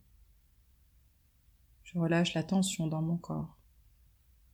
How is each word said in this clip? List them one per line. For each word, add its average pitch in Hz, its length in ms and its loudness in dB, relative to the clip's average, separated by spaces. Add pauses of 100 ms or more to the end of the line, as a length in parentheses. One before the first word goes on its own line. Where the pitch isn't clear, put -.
(1800)
Je - 140 -6
relâche 170 360 2
la 160 80 2
tension 190 440 0
dans 160 140 -2
mon 165 160 0
corps. 156 420 -6 (960)